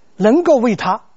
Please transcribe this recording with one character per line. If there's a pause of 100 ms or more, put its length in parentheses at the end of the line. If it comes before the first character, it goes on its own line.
(160)
能
够
为
他 (120)